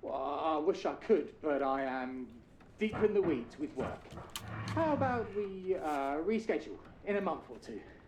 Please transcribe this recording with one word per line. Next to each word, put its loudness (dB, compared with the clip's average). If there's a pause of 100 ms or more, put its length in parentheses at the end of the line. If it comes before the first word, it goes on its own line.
Well, -2
I 4
wish 2
I 0
could, 4 (120)
but 4
I 2
am -2 (520)
deep 0
in 6
the 6
weeds 0
with -4
work. -4 (760)
How 4
about 2
we, -2
uh, 0
reschedule 0 (280)
in 0
a 4
month 0
or -12
two? -10 (280)